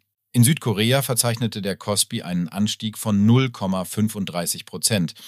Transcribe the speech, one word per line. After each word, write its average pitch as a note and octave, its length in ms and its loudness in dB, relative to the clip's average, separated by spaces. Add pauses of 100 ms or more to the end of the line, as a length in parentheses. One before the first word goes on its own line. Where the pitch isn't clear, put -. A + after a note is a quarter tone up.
(300)
In A#2+ 140 6
Südkorea A#2+ 560 2
verzeichnete A2+ 600 -2
der F#2+ 120 -2
Kospi G#2 460 -4
einen F2 280 -2
Anstieg G#2+ 500 -4
von G2+ 260 2
null B2 240 6
Komma F#2+ 380 -4
fünfunddreißig F2+ 800 -4
Prozent, F2+ 480 -2 (140)